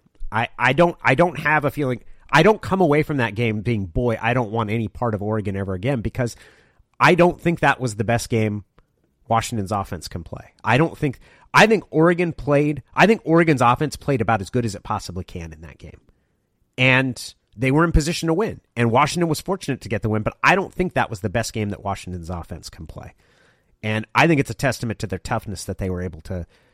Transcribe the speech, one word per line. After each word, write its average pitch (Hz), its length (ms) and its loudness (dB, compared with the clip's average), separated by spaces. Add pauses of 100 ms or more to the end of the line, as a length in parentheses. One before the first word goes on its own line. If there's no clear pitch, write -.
(300)
I, 113 180 -2 (100)
I 127 160 4
don't, 170 280 4
I 127 120 4
don't 165 240 2
have 151 260 0
a 147 60 0
feeling, 127 320 -4 (280)
I 147 120 6
don't 208 180 4
come 190 200 0
away 151 220 4
from 147 140 -6
that 113 180 -2
game 110 280 -2
being, 101 240 -2
"Boy, 113 340 -2
I 117 140 0
don't 120 160 -2
want 110 180 -2
any 110 200 -2
part 117 260 -4
of 101 80 -4
Oregon 104 340 -4
ever 98 160 -4
again," 110 300 -2
because 117 340 -4 (640)
I 180 140 6
don't 175 260 4
think 170 200 -2
that 139 200 2
was 117 160 -4
the 110 80 -2
best 117 240 -2
game 107 360 -2 (600)
Washington's 110 460 -2
offense 95 340 -6
can 87 160 -10
play. - 300 -16 (100)
I 113 140 2
don't 160 220 0
think, 139 200 -4 (360)
I 165 120 8
think 208 240 2
Oregon 165 440 2
played, 147 480 0 (120)
I 160 120 6
think 208 180 4
Oregon's 160 380 4
offense 127 340 2
played 135 240 -2
about 104 220 0
as - 80 -12
good 120 160 0
as 101 80 -6
it 101 80 -14
possibly 92 420 -8
can 82 300 -14
in 78 80 -20
that 76 160 -20
game. - 240 -20 (720)
And 131 580 2 (220)
they 127 140 0
were 156 140 4
in 165 80 0
position 160 340 0
to 160 80 2
win. 196 260 -4 (160)
And 120 140 2
Washington 165 380 2
was 151 120 -2
fortunate 175 400 -6
to - 80 -12
get 104 140 -4
the 107 80 0
win, 107 120 0
but - 220 -4
I 156 100 6
don't 185 200 -2
think 180 180 -4
that 120 160 -2
was 110 120 -10
the 104 100 -4
best 117 240 -4
game 107 160 -4
that - 120 -10
Washington's 90 480 -8
offense 85 380 -10
can 82 180 -18
play. - 280 -18 (680)
And 107 320 -4
I 131 120 6
think 160 140 4
it's 135 100 -4
a 110 40 -10
testament 117 460 -4
to 110 60 -6
their 90 120 -6
toughness - 460 -8
that 95 140 -8
they 95 100 -4
were 90 140 -6
able 82 200 -10
to 90 240 -10 (280)